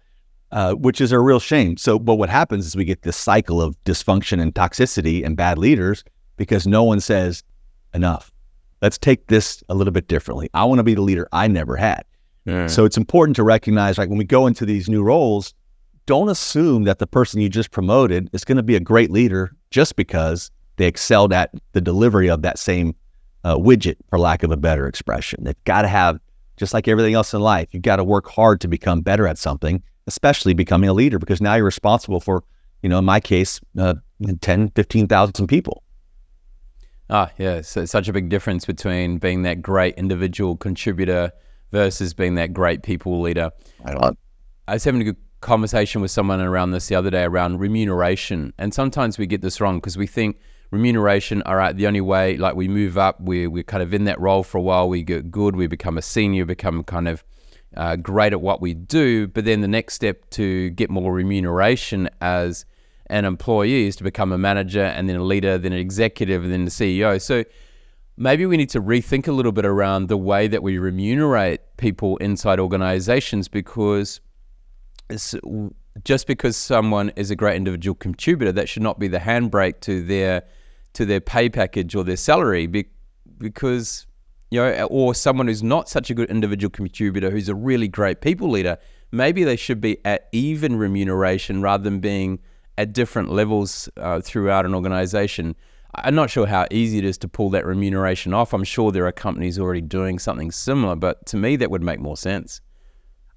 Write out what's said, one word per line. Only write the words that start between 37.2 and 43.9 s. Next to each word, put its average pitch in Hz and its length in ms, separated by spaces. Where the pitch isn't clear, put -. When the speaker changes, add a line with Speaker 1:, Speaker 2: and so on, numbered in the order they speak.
Speaker 2:
yeah. 90 240
So 87 200
it's 82 100
such 101 160
a 101 60
big 92 160
difference 95 360
between 90 520
being 92 260
that 87 180
great 92 340
individual 92 600
contributor 90 760
versus 98 420
being 90 220
that 85 180
great 85 300
people 90 380
leader. 85 300
Speaker 1:
Right 69 120